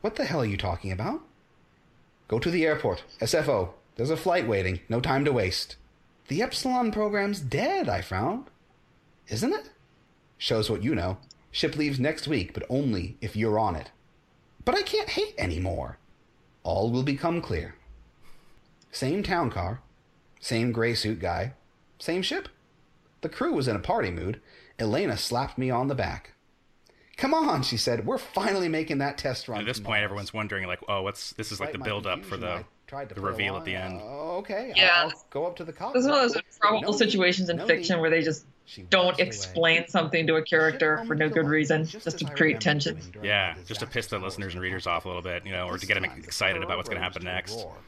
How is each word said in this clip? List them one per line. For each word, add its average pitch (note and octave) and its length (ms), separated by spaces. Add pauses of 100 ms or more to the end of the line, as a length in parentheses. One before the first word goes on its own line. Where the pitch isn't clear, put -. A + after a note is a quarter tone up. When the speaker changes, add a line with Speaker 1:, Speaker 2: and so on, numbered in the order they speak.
Speaker 1:
"What A3 140
the C#4+ 80
hell D#3+ 160
are A#2 60
you G2+ 100
talking F#2 360
about?" D#3 280 (1080)
"Go A2 100
to E3+ 120
the E3+ 140
airport. C3+ 380 (180)
S B2 140
F C#3+ 160
O. F#2+ 240 (220)
There's B2 140
a D#3+ 60
flight E3+ 320
waiting. F#2 400
No A#2 120
time C3+ 260
to D3 60
waste." G#2+ 440 (520)
"The D3 140
Epsilon B3+ 500
program's G#3 480
dead," C4+ 480
I F#2+ 120
frowned. C3 460 (840)
"Isn't F3+ 240
it?" G#4+ 160 (680)
"Shows A2 320
what G2 120
you C#3 120
know. F#2+ 240 (320)
Ship C#3+ 260
leaves D3 240
next D3+ 280
week, G#2+ 260
but - 160
only A#2 500
if G#2 160
you're G#2+ 220
on G2 180
it." - 140 (760)
"But B3 100
I G#4 80
can't - 280
hate G#4+ 280
anymore." F2+ 600 (640)
"All F#2+ 280
will B2+ 120
become D#3+ 400
clear." - 320 (1160)
Same D#3+ 300
town E3+ 280
car, G2 300 (600)
same A#2 320
gray A2+ 220
suit F#2+ 260
guy, F2+ 320 (460)
same F3 240
ship. D#4+ 260 (720)
The D#3+ 80
crew D4+ 240
was C#3 160
in G#2 80
a F#2 40
party D#3+ 300
mood. F2+ 300 (380)
Elena A2+ 380
slapped B2+ 420
me C3 120
on B2 180
the C#3+ 60
back. - 380 (840)
"Come - 180
on," D3+ 280
she B2 140
said. A2+ 300
"We're - 120
finally F#3+ 500
making D#3 300
that C#3 200
test - 300
run G#2+ 120
Speaker 2:
At G#2+ 60
this A2+ 100
Speaker 1:
tomorrow." G#2+ 200
Speaker 2:
point, G#2 80
everyone's G2+ 300
wondering, G2+ 320
like, F2+ 220
"Oh, G2 140
what's, - 320
this A2 180
is F#2+ 80
like G2+ 80
Speaker 1:
Despite - 40
Speaker 2:
the - 80
Speaker 1:
my B2+ 40
Speaker 2:
build G2+ 220
up F2+ 180
for - 120
Speaker 1:
confusion, F2 40
Speaker 2:
the, F2+ 200
Speaker 1:
I E2+ 40 (220)
tried C3+ 240
to - 40
Speaker 2:
the G2+ 60
Speaker 1:
play G2 100
Speaker 2:
reveal G2 260
at - 0
Speaker 1:
along. F2+ 100
Speaker 2:
the F#2+ 100
end." F#2 240
Speaker 1:
"Uh, D3 380
okay, G#3+ 360
Speaker 3:
Yeah. F3+ 280 (100)
Speaker 1:
I'll - 160
go D3 180
up F3 100
to E3+ 80
the D#3+ 80
cockpit." A#3+ 280
Speaker 3:
This B3+ 40
is C#4 60
one C#4 140
of A#3 80
those A3 100
improbable G#3+ 400
Speaker 1:
"No F3+ 100
need, G#3 60
Speaker 3:
situations F#3 520
in E3+ 80
Speaker 1:
no F3+ 80
Speaker 3:
fiction F3 300
Speaker 1:
need." E3 40
Speaker 3:
where D#3+ 100
they E3 120
just D#3 240 (180)
Speaker 1:
She - 200
Speaker 3:
don't F#3 220
Speaker 1:
walks F3+ 120
away. F3+ 80
Speaker 3:
explain E3 600
something D#3+ 400
to D#3+ 80
a D#3 40
Speaker 1:
The D#3 60
ship - 20
Speaker 3:
character D#3 580
for D#3 80
no D#3 140
good E3 120
Speaker 1:
only - 20
came D3 80
Speaker 3:
reason, D#3 320
Speaker 1:
just D#3+ 100
Speaker 3:
just - 140
Speaker 1:
as E3 80
Speaker 3:
to D3 120
Speaker 1:
I C#3+ 40
Speaker 3:
create D3 120 (120)
Speaker 1:
remembered - 80
Speaker 3:
tension. D3 340
Speaker 1:
doing - 140
during - 180
Speaker 2:
Yeah, F#2+ 300
Speaker 1:
my - 60
Speaker 2:
just - 160
to A2+ 60
piss A#2 200
the A2 100
Speaker 1:
disastrous F#2+ 60
Speaker 2:
listeners F#2+ 320
and F2+ 80
readers F#2 220
Speaker 1:
cockpit. F2 120
Speaker 2:
off E2 80
a F#2 40
little F2 140
bit, F2 220
you F#2+ 80
know, F2+ 140
or F2+ 60
Speaker 1:
This F#2 100
Speaker 2:
to F#2+ 60
get G2+ 100
'em F#2+ 60
Speaker 1:
time - 180
the - 40
Speaker 2:
excited F#2+ 360
about F#2 60
Speaker 1:
silver F2+ 100
Speaker 2:
what's F#2 100
gonna F#2 140
Speaker 1:
burst F2+ 140
Speaker 2:
happen F2+ 120
Speaker 1:
into - 40
a - 20
Speaker 2:
next. F#2+ 180
Speaker 1:
roar. G#2+ 220 (140)